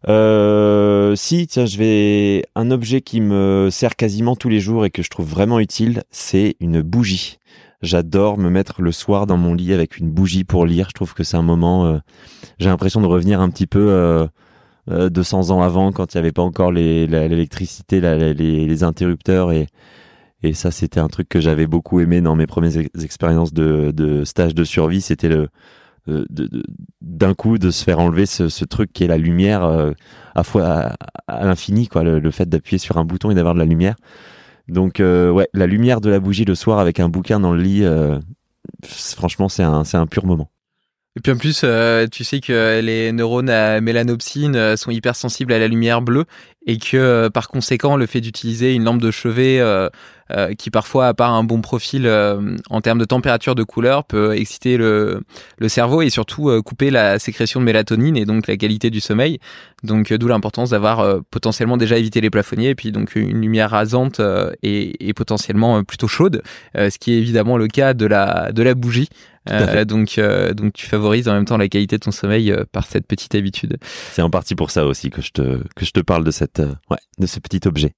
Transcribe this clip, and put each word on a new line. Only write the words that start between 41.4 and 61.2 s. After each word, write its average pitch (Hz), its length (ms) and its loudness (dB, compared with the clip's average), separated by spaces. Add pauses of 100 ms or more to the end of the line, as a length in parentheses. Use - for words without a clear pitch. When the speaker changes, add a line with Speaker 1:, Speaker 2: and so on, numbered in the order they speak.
Speaker 2:
euh, 117 480 2
tu - 140 -12
sais 139 160 -4
que 113 400 0
les 113 320 -2
neurones 117 360 -2
à 110 320 2
mélanopsine, 117 760 -2
euh, 110 200 2
sont - 140 -8
hypersensibles 120 600 -4
à 113 80 2
la 110 80 2
lumière 117 340 0
bleue 127 220 0 (420)
et 113 100 -2
que, 120 200 -4
euh, 120 340 4
par 113 160 -4
conséquent, 135 480 -2
le 131 120 0
fait 123 140 -4
d'utiliser 113 540 -2
une 117 80 0
lampe 117 180 0
de 110 120 0
chevet, 127 480 0
euh, 95 280 2 (440)
euh, 101 220 -2
qui - 160 -12
parfois 123 380 0
a 117 60 2
pas 120 140 2
un 113 160 2
bon 113 160 0
profil, 123 460 -4
euh, 101 500 0 (120)
en 110 120 -2
termes 117 180 0
de 113 60 2
température 127 500 0
de 117 80 0
couleur, 127 420 0
peut 107 300 0
exciter 117 420 -2
le, 107 440 2 (380)
le 110 100 -2
cerveau 127 340 2
et 139 80 2
surtout, 143 380 -4
euh, 113 140 2
couper 139 280 -2
la 107 300 2
sécrétion 113 400 -4
de 127 60 2
mélatonine 113 500 2
et 107 80 0
donc 107 240 -2
la 101 80 -2
qualité 107 340 0
du 110 100 -4
sommeil. 127 380 -2 (460)
Donc, 107 260 0
euh, 110 80 0
d'où 117 80 0
l'importance 113 440 -2
d'avoir, 107 280 2
euh, 101 220 2 (100)